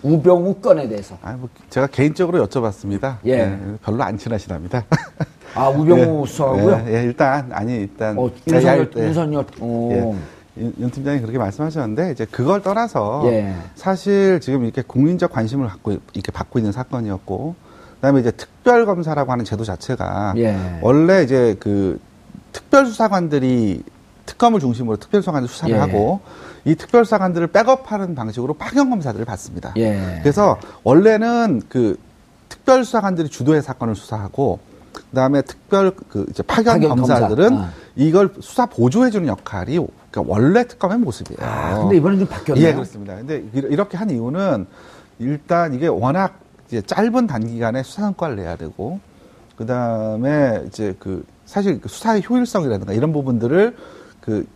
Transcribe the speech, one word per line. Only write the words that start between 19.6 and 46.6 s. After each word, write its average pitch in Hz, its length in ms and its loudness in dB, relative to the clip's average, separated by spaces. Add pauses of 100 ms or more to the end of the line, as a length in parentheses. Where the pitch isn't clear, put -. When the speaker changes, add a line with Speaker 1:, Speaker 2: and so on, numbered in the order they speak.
Speaker 2:
자체가 95 720 -4
Speaker 1:
예. 95 440 -2
Speaker 2:
원래 160 420 6
이제 120 360 2
그 101 400 0 (540)
특별수사관들이 160 1300 2 (420)
특검을 233 360 2
중심으로 117 360 -2
특별수사관들 160 520 -2
수사를 117 260 -2
Speaker 1:
예. 107 40 2
Speaker 2:
하고 104 420 2 (420)
이 156 120 4
특별수사관들을 190 720 2
백업하는 208 680 0
방식으로 120 380 -6
파견검사들을 160 720 -2
받습니다. - 520 -12
Speaker 1:
예. 98 440 -2
Speaker 2:
그래서 147 360 4 (260)
원래는 214 840 4
그 113 300 0 (500)
특별수사관들이 202 840 2
주도해 147 320 2
사건을 117 340 -4
수사하고 104 640 -4 (340)
그다음에 131 480 0
특별 196 500 0 (180)
그 - 200 -4
이제 - 140 -8
Speaker 1:
파견검사. 147 720 2
Speaker 2:
파견검사들은 120 420 4
Speaker 1:
어. 90 120 -6 (260)
Speaker 2:
이걸 160 340 4 (100)
수사 - 280 -2
보조해주는 196 600 2
역할이 104 500 -4 (340)
그러니까 85 220 -2
원래 170 340 4
특검의 202 320 -2
모습이에요. 135 420 -4
Speaker 1:
아, 76 380 -2
근데 180 180 4
이번엔 190 220 4
좀 196 100 2
바뀌었네요. 147 380 2
Speaker 2:
예, 151 60 4
그렇습니다. 101 420 -8
근데 131 240 -8 (140)
이-, 131 40 -2
이렇게 143 400 -2
한 214 120 -4
이유는 131 580 -2 (520)
일단 151 540 -2
이게 143 140 -2
워낙 139 520 0 (280)